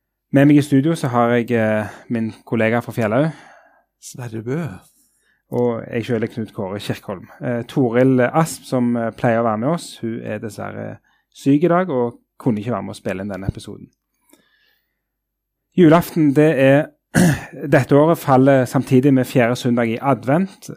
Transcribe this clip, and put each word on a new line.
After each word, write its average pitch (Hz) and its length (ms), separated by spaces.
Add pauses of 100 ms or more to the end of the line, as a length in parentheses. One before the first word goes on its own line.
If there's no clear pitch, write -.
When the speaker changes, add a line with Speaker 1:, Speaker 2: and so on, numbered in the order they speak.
(300)
Speaker 1:
med 139 160
meg 147 100
i 143 60
studio 139 320
så 156 140
har 120 220
jeg, 120 200
eh, 110 380 (200)
min 113 240 (120)
kollega 113 360
fra 117 120
Fjellhaug. 123 400 (680)
Speaker 2:
Sverre 113 420
Bø. 135 200 (880)
Speaker 1:
Og 120 320 (100)
jeg 113 120
selv 113 180
er 113 40
Knut 110 280
Kåre 101 240
Kirkholm. 104 500 (140)
Eh, 120 220
Toril 127 560
Asp, 160 440
som, 120 320
eh, 117 140
pleier 117 300
å 117 40
være 110 140
med 123 100
oss, 165 300
hun 117 240
er 110 160
dessverre 107 600 (360)
syk 147 300
i 175 40
dag 175 220
og 123 300 (180)
kunne 107 220
ikke 110 100
være 101 120
med 98 120
å - 60
spille 95 200
inn 101 80
denne 98 200
episoden. - 400 (1900)
Julaften, 160 580
det 151 240
er, 135 280 (260)
<clears throat> - 560
dette 139 220
året 151 280
faller 135 480
samtidig 131 460
med 127 140
fjerde 120 300
søndag 120 320
i 113 120
advent, 135 760